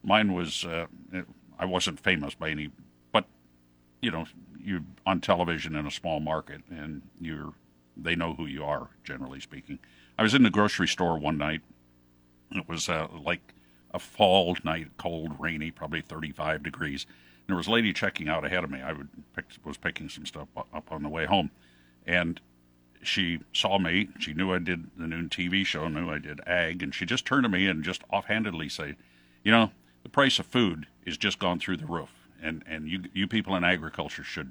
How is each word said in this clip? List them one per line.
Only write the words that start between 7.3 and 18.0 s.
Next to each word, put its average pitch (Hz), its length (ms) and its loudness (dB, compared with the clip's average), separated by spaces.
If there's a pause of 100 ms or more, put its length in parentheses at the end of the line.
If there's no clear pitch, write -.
they 85 200 -2
know 85 160 -2
who 78 140 -6
you 71 180 -8
are, 73 240 -2 (160)
generally 65 360 -12
speaking. - 380 -14 (400)
I 107 40 4
was 110 120 6
in 135 80 10
the 196 80 10
grocery 104 380 4
store 85 300 2
one 76 180 2
night. 76 240 -2 (920)
It - 160 -6
was, 82 220 -4
uh, 80 200 0 (140)
like, 87 300 -4 (400)
a 92 60 -6
fall 92 680 6
night, 80 320 -2
cold, 80 420 -6
rainy, 80 320 -4
probably 80 300 -6
thirty-five 78 640 -4
degrees. 73 420 -6
And - 440 -18
there 92 80 2
was 85 120 -2
a - 20 -2
lady 110 220 4
checking 90 360 -2